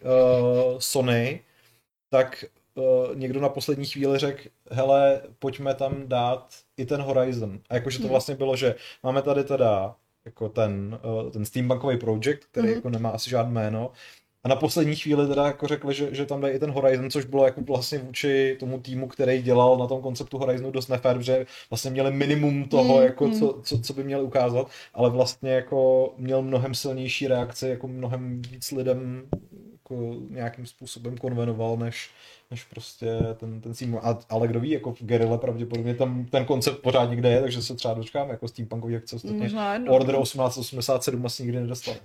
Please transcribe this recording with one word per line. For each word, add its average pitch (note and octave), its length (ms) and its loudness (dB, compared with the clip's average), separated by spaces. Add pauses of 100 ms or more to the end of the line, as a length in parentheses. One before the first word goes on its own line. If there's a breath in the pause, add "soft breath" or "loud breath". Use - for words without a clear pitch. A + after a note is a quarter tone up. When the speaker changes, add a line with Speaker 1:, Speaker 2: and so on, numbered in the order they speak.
Speaker 1:
eh, B2+ 760 6
Sony, B2+ 600 0 (680)
tak, C3 340 2 (340)
eh, C3 40 -2 (320)
někdo C3 260 -4
na C#3+ 80 2
poslední C#3 380 -2
chvíli C#3 320 0
řekl, C#3+ 300 -4 (220)
"Hele, C3+ 500 6 (180)
pojďme C3+ 360 -4
tam C3+ 200 -4 (140)
dát B2 460 -2 (220)
i B2+ 100 -6
ten C3+ 160 -2
Horizon." B2+ 580 0 (100)
A - 40 -2
jakože B2+ 240 -2
to B2 60 -6
Speaker 2:
Hmm. G#2+ 60 -4
Speaker 1:
vlastně C3 240 2
bylo, C3+ 220 0
že B2 180 2 (280 loud breath)
máme C3+ 200 0
tady C#3 220 2
teda A2+ 500 2 (300)
jako A2+ 240 -8
ten, G#2 500 -2 (280)
eh, B2+ 40 -8
ten A2 140 -4
steampunkový B2 540 0
project, A2+ 520 -2
který A#3 160 0
Speaker 2:
Mhm. A3+ 100 2
Speaker 1:
jako A3 140 -4
nemá A2+ 200 -2
asi A2 200 -6
žádné A#2+ 220 0
jméno. A2 400 -2 (520 soft breath)
A A#2+ 40 -2
na C3+ 80 4
poslední D3+ 400 0
chvíli C#3+ 320 2
teda C#3+ 180 2
jako C#3+ 200 -2
řekli, C#3+ 280 -4
že, C#3+ 200 -2
že C#3 120 -4
tam C#3+ 140 -6
dají C#3 140 0
i C3+ 40 -4
ten D3 120 -2
Horizon, C3 400 2
což C#3 140 -2
bylo C3+ 200 4
jako C3 160 2
vlastně C3 380 -4
vůči C3+ 600 0
tomu B2+ 200 -6
týmu, C3 280 -8
který C3 340 0
dělal B2 360 6
na B2 80 0
tom C3 160 -4
konceptu C3 360 -8
Horizonu, C3 320 -2
dost B2+ 180 -6
nefér, B2 340 0
že B2+ 240 2 (240 loud breath)
vlastně A#2 200 -4
měli C3+ 220 2
minimum C#3+ 560 2
toho, C3 280 6
Speaker 2:
Hmm, C3+ 80 10
Speaker 1:
jako B2+ 200 2
Speaker 2:
hmm. G#3+ 140 2
Speaker 1:
co, - 240 2
co, - 180 -2
co B2+ 120 -6
by C3+ 120 -6
měli C#3 180 -2
ukázat, B2 460 2 (260 loud breath)
ale A#2+ 160 4
vlastně B2+ 400 0
jako C3 680 4
měl C3 240 0
mnohem C3 320 0
silnější C3 540 -4
reakci, B2 400 0
jako B2+ 200 -4
mnohem B2 540 -6
víc - 300 -12
lidem B2+ 500 -2 (500)
jako A#2+ 420 -8 (160)
nějakým B2 360 -10
způsobem A#2+ 520 -12
konvenoval, A#2 580 -2
než, A#2 340 -6 (400 soft breath)
než A#2+ 140 -12
prostě - 420 -14 (300)
ten, A2+ 240 -12
ten A#2 140 -12
Steam. A#2 280 -4
A, A#2 160 0 (100)
ale A#2 200 0
kdo A#2 120 0
ví, C#3 100 -2
jako C3+ 220 -2
v A#2+ 100 -14
Guerrilla A2+ 360 2
pravděpodobně A#2 560 -4
tam B2 300 -2
ten C3 200 0
koncept C3+ 340 0
pořád B2+ 320 2
někde A#2+ 200 2
je, A#2+ 100 6
takže B2 220 -2
se B2+ 120 -8
třeba A#2 200 -4
dočkáme C3+ 360 -6
jako A#2 180 -8
steampunkový A#2 480 -6
akce, A2+ 200 -12
ostatně G#3 260 -6
Speaker 2:
Možná G#3 300 -2
jedno. B3 200 0
Speaker 1:
Order B3+ 220 6
osmnáct C3 440 0
osmdesát B2+ 460 -2
sedm B2 220 -2
asi A#2+ 160 -8
nikdy B2 180 -4
nedostal. A#2+ 340 -6 (100)